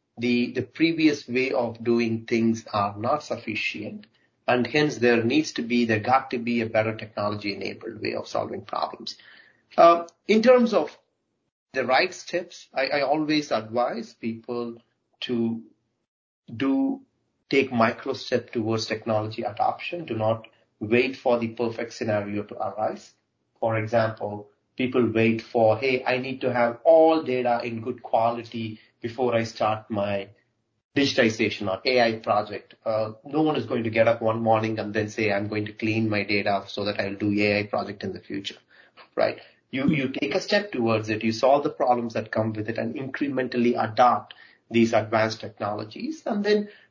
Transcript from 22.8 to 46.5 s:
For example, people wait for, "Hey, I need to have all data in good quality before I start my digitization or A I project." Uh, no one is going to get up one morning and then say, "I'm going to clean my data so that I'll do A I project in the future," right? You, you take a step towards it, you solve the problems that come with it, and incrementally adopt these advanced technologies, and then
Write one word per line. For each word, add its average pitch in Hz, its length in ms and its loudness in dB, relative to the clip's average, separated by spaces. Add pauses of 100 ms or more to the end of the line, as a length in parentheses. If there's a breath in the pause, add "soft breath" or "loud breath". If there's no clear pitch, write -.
For 113 180 0
example, 107 760 -2 (260)
people 127 320 2
wait 113 320 2
for, 110 360 4
"Hey, 131 280 0
I 127 140 0
need 135 220 -8
to 127 120 -2
have 120 300 0
all 160 400 6
data 123 400 0
in 117 180 -6
good 123 220 -8
quality 113 760 -2 (220 loud breath)
before 117 320 -2
I 113 100 2
start 110 460 -2
my 101 380 -4 (680)
digitization 110 720 0
or 95 160 -4
A 127 160 4
I 117 180 4
project." 104 560 -4 (100)
Uh, 110 280 -2 (120)
no 143 160 -2
one 156 140 2
is 123 100 -4
going 120 180 -4
to 117 60 -2
get 110 180 4
up 117 140 2
one 113 200 0
morning 110 380 2
and 104 140 -6
then 104 160 -2
say, 107 220 -2
"I'm 101 160 -2
going 107 180 -4
to 107 80 -12
clean 110 360 -2
my 104 140 -2
data 101 440 -2
so 101 180 -6
that 101 140 -4
I'll 98 160 -4
do 104 240 0
A 104 200 4
I 104 40 0
project 98 400 -6
in 95 100 -6
the 90 60 -10
future," - 380 -10 (580 soft breath)
right? - 240 0 (320 loud breath)
You, 131 180 -2
you 143 200 0
take 139 260 -4
a 185 60 -2
step 202 300 -2
towards 113 380 0
it, 107 140 -2
you 113 80 2
solve 135 320 4
the 151 60 0
problems 120 440 0
that 113 180 -4
come 110 220 0
with 107 160 -6
it, 113 80 -4
and 117 180 -4
incrementally 127 840 0
adopt 113 520 4 (360 soft breath)
these 113 240 4
advanced 110 480 2
technologies, 110 840 -8
and 208 180 -2
then 208 260 2 (220 loud breath)